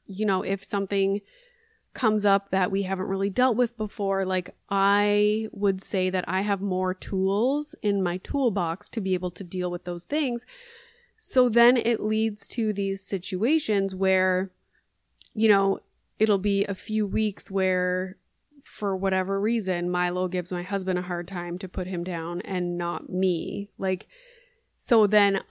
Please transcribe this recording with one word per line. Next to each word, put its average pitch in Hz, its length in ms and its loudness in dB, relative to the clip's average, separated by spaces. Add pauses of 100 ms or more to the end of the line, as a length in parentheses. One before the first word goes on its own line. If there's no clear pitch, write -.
you 196 180 -4
know, 190 160 0
if 196 220 -2
something 196 580 0 (720)
comes 214 320 2
up 196 240 2
that 190 220 0
we 196 120 0
haven't 185 220 -2
really 196 240 -2
dealt 247 260 2
with 240 220 0
before, 196 480 -2
like, 185 300 -4 (140)
I 208 800 2
would 196 280 0
say 185 300 0
that 180 180 -2
I 185 140 -2
have 208 180 0
more 185 360 0
tools 208 880 0
in 202 180 2
my 180 160 0
toolbox 190 720 -2
to 220 120 -6
be 190 120 0
able 180 180 -2
to - 120 -12
deal 180 260 -4
with 175 140 -6
those 175 220 -6
things. 269 400 -2 (720)
So 254 320 2
then 240 280 6
it 233 240 0
leads 220 480 0
to 220 240 0
these 196 320 -2
situations 202 880 0
where, 185 560 2 (840)
you 220 120 4
know, 196 320 4 (400)
it'll 214 180 4
be 196 280 2
a 196 100 -4
few 214 300 -2
weeks 208 460 -2
where, 185 680 0 (460)
for 202 320 -4
whatever 190 440 0
reason, 190 500 0
Milo 180 380 0
gives 175 240 -4
my 180 120 -4
husband 185 340 -2
a 175 60 -2
hard 175 240 -6
time 175 320 -6
to 185 80 -10
put 180 200 -6
him 180 160 -4
down 175 380 -6
and 175 360 -4
not 170 320 -6
me. 185 680 -2
Like, 190 300 -4 (680)
so 220 320 4
then 202 440 4